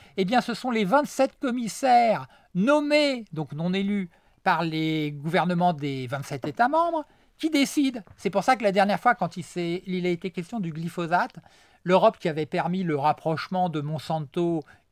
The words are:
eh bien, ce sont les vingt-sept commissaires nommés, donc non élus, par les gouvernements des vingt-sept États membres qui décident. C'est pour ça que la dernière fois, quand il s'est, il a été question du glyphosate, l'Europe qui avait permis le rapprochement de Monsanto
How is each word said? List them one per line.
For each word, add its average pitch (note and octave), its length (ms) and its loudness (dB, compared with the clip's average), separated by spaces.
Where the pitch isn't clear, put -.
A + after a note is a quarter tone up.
eh G3 80 0
bien, A3 160 2
ce A#3 140 -4
sont B3+ 160 -6
les A3 140 0
vingt-sept C4+ 560 2
commissaires A#3+ 840 2
nommés, C#4+ 760 2
donc D3+ 200 -8
non E3 200 -4
élus, G3 380 -2
par E3+ 220 2
les D#3 480 -2
gouvernements F3 600 0
des C#3 360 -6
vingt-sept C#3 380 -8
États A3+ 220 2
membres E4 360 0
qui D#4+ 100 -4
décident. C4+ 520 0
C'est G3 140 -4
pour G3 140 0
ça C4 120 4
que A3+ 80 -4
la G3 80 2
dernière G3 260 2
fois, A#3+ 160 2
quand F3 220 -4
il F3 80 -8
s'est, F3 420 -6
il F3+ 200 -4
a F3+ 40 2
été F3 200 -4
question F#3 280 -8
du E3+ 140 -4
glyphosate, E3+ 640 -4
l'Europe F#3 340 4
qui F3+ 100 -4
avait D#3 180 -2
permis F3 360 -2
le D#3+ 140 0
rapprochement D#3+ 720 0
de D#3 120 -4
Monsanto D#3 840 -4